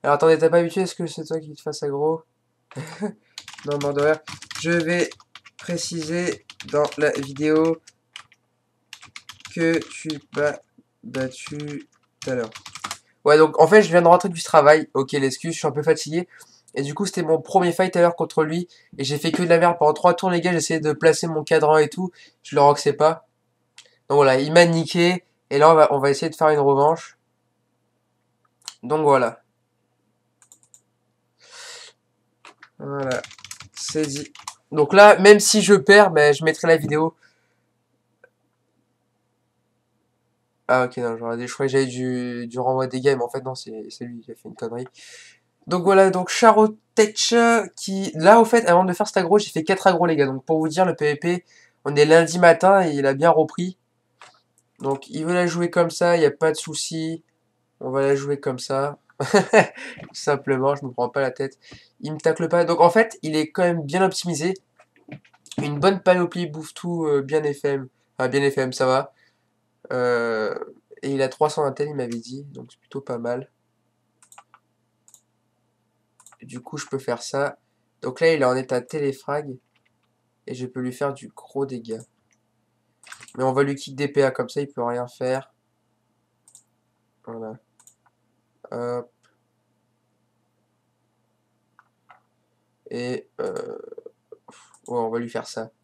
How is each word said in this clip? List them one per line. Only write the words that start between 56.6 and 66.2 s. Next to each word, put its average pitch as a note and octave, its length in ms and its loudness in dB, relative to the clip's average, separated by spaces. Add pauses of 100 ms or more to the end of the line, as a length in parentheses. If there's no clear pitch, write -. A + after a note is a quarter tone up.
On B2+ 100 -10
va C3+ 120 -2
la C#3 120 2
jouer C#3 260 -4
comme B2+ 200 -6
ça. C#3 400 -6 (200)
<laughs> - 0 -
Tout - 960 0
simplement, C#3 600 -2
je C#3+ 100 -14
me B2+ 60 -10
prends A#2+ 180 -4
pas C#3 120 -4
la C3 100 -2
tête. C3+ 260 -10 (440)
Il - 120 -10
me D3 60 -10
tacle D#3+ 300 -2
pas. E3+ 160 2
Donc E3+ 160 0
en E3+ 100 8
fait, A3+ 320 2
il D#3 120 -6
est D3+ 140 -2
quand F#3 140 -2
même F3 180 0
bien E3+ 240 0
optimisé. F3 480 -4 (1040)
Une D3 220 -6
bonne F#3+ 240 0
panoplie F3 420 0